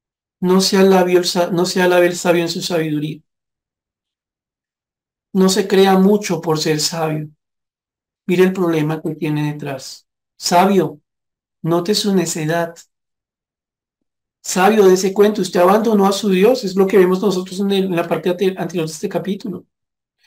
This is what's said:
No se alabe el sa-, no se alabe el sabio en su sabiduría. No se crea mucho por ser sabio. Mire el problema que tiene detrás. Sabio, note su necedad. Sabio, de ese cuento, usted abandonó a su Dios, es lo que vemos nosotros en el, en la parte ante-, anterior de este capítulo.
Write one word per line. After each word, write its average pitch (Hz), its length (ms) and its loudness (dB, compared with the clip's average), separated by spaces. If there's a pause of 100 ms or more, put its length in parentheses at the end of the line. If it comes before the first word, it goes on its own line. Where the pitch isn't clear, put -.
(400)
No 185 200 2
se 190 160 0
alabe 185 380 4
el 175 100 2
sa-, 175 260 -2
no 175 160 0
se 185 160 -2
alabe 180 240 4
el 175 100 -2
sabio 175 260 0
en 165 60 -4
su 165 140 -8
sabiduría. 156 580 -4 (2000)
No 190 160 4
se 196 200 0
crea 190 300 4
mucho 190 420 2
por 156 180 -2
ser 156 220 -2
sabio. 156 480 -6 (960)
Mire 185 180 2
el 185 80 2
problema 160 500 -2
que 156 120 -6
tiene 151 380 -4
detrás. 143 540 -14 (300)
Sabio, 185 640 0 (640)
note 175 320 -2
su 202 200 -2
necedad. 165 600 -2 (1700)
Sabio, 196 440 2
de 185 80 6
ese 190 180 0
cuento, 208 300 2
usted 175 180 -2
abandonó 202 460 4
a 202 60 2
su 202 180 -4
Dios, 214 340 2
es 180 100 -6
lo 196 120 2
que 202 120 2
vemos 185 220 2
nosotros 185 400 -4
en 196 100 -2
el, 196 140 0
en 185 120 -4
la 175 120 -4
parte 170 220 -4
ante-, 185 260 -2
anterior 165 300 -6
de 160 60 -12
este - 160 -10
capítulo. 190 580 -8 (600)